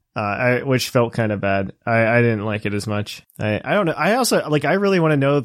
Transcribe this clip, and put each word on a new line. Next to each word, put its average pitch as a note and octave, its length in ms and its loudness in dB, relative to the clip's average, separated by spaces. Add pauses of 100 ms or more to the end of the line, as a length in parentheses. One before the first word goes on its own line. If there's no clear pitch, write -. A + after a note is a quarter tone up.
(140)
Uh, A#2 60 -8
I, A#2+ 440 0
which C3 260 0
felt A#2 240 2
kinda G#2+ 240 0
bad. G2 340 0 (140)
I, A2+ 200 2
I A#2+ 160 4
didn't A2 220 2
like G#2 220 -4
it G2+ 80 -4
as G2+ 120 -4
much. G#2 360 -6 (180)
I, G#2+ 240 -2
I C#3+ 120 -4
don't G3+ 100 0
know. D#3 80 0
I F3+ 220 0
also, A#3+ 340 0
like, D3 160 0
I D3 80 2
really G3 260 2
wanna D#3 160 2
know, C#3 300 2